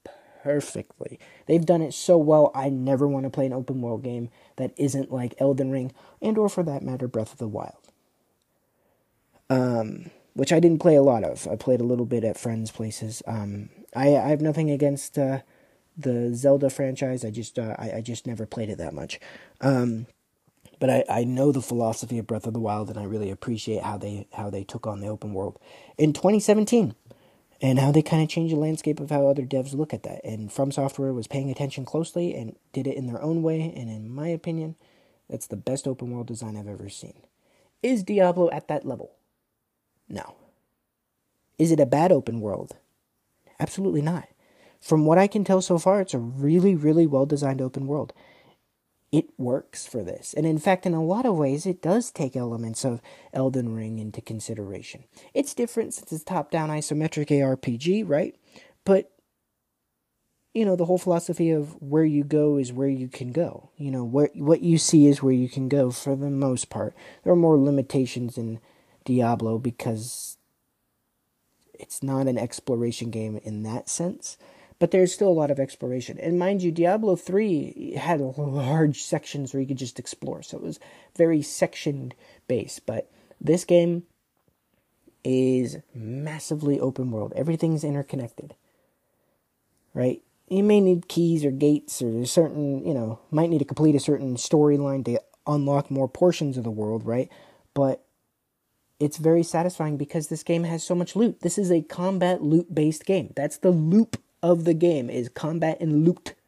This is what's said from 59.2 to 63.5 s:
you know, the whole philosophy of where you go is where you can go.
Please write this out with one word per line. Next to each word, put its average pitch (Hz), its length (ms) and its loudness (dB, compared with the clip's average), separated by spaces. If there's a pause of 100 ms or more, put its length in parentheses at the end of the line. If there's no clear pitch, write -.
you 220 120 2
know, 185 100 4
the 175 80 0
whole 180 140 2
philosophy 170 540 0
of 151 300 -2
where 151 220 2
you 147 220 2
go 147 320 4
is 123 160 -2
where 135 160 0
you 127 180 -4
can 123 240 -10
go. - 460 -4